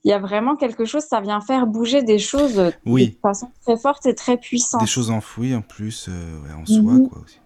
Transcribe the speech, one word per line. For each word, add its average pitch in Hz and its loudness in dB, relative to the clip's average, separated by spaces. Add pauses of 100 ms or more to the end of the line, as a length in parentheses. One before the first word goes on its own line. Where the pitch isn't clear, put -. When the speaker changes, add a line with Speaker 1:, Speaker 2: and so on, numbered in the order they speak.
Speaker 1:
il 202 4
y - 4
a 202 2
vraiment 208 -2
quelque 233 -4
chose, 294 -4
ça 240 -4
vient 208 -4
faire 254 0
bouger 233 0
des 220 4
choses, 247 0
euh, 175 4 (160)
Speaker 2:
Oui. 123 4
Speaker 1:
de 101 -10
façon 202 -2 (140)
très 233 2
forte 285 -2
et 247 2
très - 0
puissante. 240 -2
Speaker 2:
Des 220 2
choses 117 -2
enfouies 113 -4
en 113 -2
plus, - -10
euh, 85 -10
ouais, 73 -14
en 78 -12
Speaker 1:
Mhm. - -12
Speaker 2:
soi, 220 6
quoi, - -14
aussi. - -20